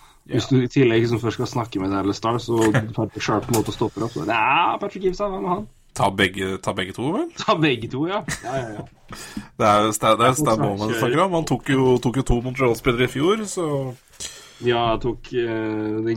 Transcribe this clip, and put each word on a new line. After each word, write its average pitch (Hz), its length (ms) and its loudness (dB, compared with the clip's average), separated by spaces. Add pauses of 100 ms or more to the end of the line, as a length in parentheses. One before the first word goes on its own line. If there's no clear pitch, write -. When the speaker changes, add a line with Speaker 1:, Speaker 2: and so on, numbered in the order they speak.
(280)
Speaker 1:
Ja. 143 80 -4
Speaker 2:
hvis 113 140 0
du 131 120 4
i 123 60 0
tillegg 117 400 4
som 117 120 2
først 110 200 0
skal 123 80 0
snakke 113 320 -4
med 95 120 -2
Dallas 98 280 0
Stars, 117 300 -2
og 113 240 4
Speaker 1:
<laughs> 110 220 0
Speaker 2:
Patrick 110 260 -4
Sharp 107 240 0
på 117 100 0
en 110 80 2
måte 107 100 -6
stopper 107 300 -2
opp, 113 80 -4
så, 147 140 -6
"Nei, 135 540 2
Patrick 196 260 -8
Eaves, 180 140 -2
hva 196 220 -4
med 190 80 -4
han?" 202 180 -4 (260)
Speaker 1:
Ta - 160 0
begge, 95 520 0
ta - 120 -4
begge 95 200 -6
to, 127 180 -4
vel? 320 260 -2
Speaker 2:
Ta 220 180 0
begge 127 360 0
to, 139 160 -4
ja. 202 140 -4 (220)
Ja, 123 120 -8
ja, 120 140 -6 (100)
ja. - 60 -12 (720)
Speaker 1:
Det 117 80 4
er 104 160 6
jo 110 80 2
Stan, 110 260 2
det 117 100 4
er 127 60 4
Stan 123 240 2
Speaker 2:
Jeg 104 60 0
Speaker 1:
Bowman 101 240 -2
du 113 60 -2
Speaker 2:
kjører. 113 80 -2
Speaker 1:
snakker 139 240 2
om. 190 80 -2
Han 160 120 0
tok 123 220 -2
jo, 131 320 4
tok 120 160 0
jo 131 80 0
to 120 180 2
Montreal-spillere 123 600 2
i 120 80 0
fjor, 196 320 0
så 147 520 -4 (680)
Speaker 2:
Ja, 117 320 2
jeg 107 60 -4
tok, 120 320 -6
eh, 110 720 -2
de 113 120 0